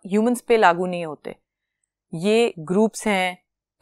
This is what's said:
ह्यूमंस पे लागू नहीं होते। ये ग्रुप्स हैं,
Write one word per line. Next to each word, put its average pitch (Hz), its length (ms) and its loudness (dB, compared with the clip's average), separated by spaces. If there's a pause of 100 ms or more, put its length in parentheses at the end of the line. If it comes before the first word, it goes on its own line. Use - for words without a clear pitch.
ह्यूमंस 220 340 0
पे 233 160 0
लागू 180 300 4
नहीं 175 200 -6
होते। - 300 -12 (760)
ये 214 440 2
ग्रुप्स 185 480 -2
हैं, 185 380 -2 (380)